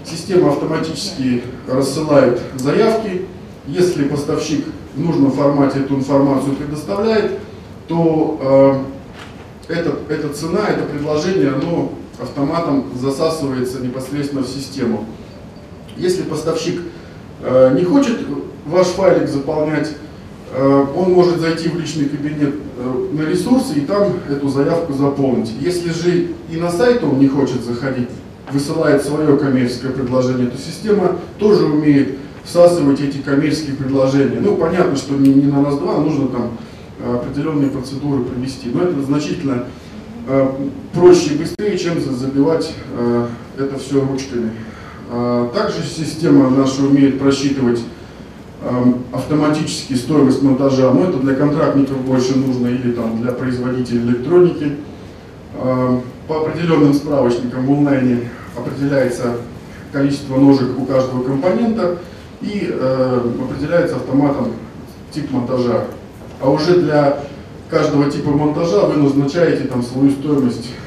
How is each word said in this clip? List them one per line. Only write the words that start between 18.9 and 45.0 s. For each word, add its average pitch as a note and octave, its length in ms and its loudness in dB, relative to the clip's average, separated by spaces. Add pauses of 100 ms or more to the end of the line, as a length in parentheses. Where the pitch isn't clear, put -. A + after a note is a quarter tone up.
заполнять, D3+ 640 -2 (640)
э, C#3 340 4 (100)
он F#3 160 2
может F3 280 4
зайти E3 280 -2
в D3+ 100 -2
личный D3 280 -2
кабинет, D3 480 -2 (240)
э, B2+ 340 -4
на D3+ 100 -2
ресурсы F3+ 520 2
и C#3+ 60 2
там G3+ 320 0 (160)
эту C#3 200 -2
заявку D3+ 440 0
заполнить. C3+ 680 0
Если E3+ 300 -2
же E3+ 360 0 (240)
и E3 60 -6
на E3+ 140 -2
сайт F3 340 4
он C3+ 140 2
не C#3 100 6
хочет B2+ 360 0
заходить, A#2+ 440 -4 (440)
высылает C#3+ 520 2
свое D3 320 2
коммерческое B2+ 560 0
предложение, B2+ 560 0
то - 100 -6
система F#3+ 580 0 (220)
тоже G3 260 6
умеет D3 520 4 (280)
всасывать E3 560 4
эти C#3 180 -2
коммерческие C#3 580 0
предложения. C3+ 640 2
Ну, - 160 2
понятно, F3 400 2
что - 180 -4
не, C3+ 180 6
не C#3 180 6
на C#3+ 140 4
раз-два, C#3+ 340 0
нужно C#3+ 300 0
там, A#2 220 -4 (480)
э, A#2+ 160 -2
определенные C#3 560 -2
процедуры C3+ 540 -4
провести. - 480 -6
Но F3 100 0
это D3+ 200 0
значительно, C#3 600 -2 (640)
э, C3+ 200 2 (440)
проще E3 420 6
и D#3 40 0
быстрее, F#3 400 -2
чем E3+ 220 -2
за-, C#3 120 -4
забивать, C#3 600 0 (240)
э, A#2+ 300 0 (320)
это C#3 200 -4
все C#3 280 0
ручками. A#2+ 440 -4 (640)